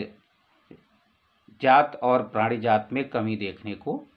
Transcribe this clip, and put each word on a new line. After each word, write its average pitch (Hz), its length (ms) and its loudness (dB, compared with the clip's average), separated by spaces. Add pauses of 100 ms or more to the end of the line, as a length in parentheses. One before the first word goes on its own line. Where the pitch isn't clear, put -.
(1600)
जात 135 420 4
और 123 200 2
प्राणी 113 340 -2
जात 110 360 0
में 135 160 -4
कमी 110 260 -2
देखने 101 400 -10
को 254 420 -10